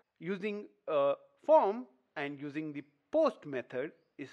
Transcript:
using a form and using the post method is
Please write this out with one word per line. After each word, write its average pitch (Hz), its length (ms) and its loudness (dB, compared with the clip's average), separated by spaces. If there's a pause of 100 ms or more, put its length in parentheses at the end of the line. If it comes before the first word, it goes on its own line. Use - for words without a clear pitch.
(200)
using 202 460 -6 (220)
a 139 260 2 (320)
form 247 400 4 (300)
and 143 240 -6
using 147 340 -8
the 143 100 -10 (280)
post 294 340 2
method 135 460 -6 (260)
is 135 160 -12